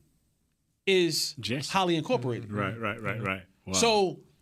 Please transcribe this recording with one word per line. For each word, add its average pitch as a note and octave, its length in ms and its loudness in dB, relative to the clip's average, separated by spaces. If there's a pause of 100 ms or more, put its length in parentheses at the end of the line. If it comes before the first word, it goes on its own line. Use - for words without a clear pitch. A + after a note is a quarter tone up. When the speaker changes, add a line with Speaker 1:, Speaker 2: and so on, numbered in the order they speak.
(880)
Speaker 1:
is F3+ 540 2
Speaker 2:
Jesse. A#2+ 300 -4
Speaker 1:
Holly F3+ 260 2
Incorporated. A#2+ 560 -2
Speaker 2:
Right, G#2 260 -2
right, A2+ 240 -4
right, G2+ 140 -4
Speaker 3:
Mm-hmm. A2+ 100 -6
Speaker 2:
right. F#2+ 160 -2 (240)
Wow. F#3 80 -8
Speaker 1:
So G3+ 460 2 (220)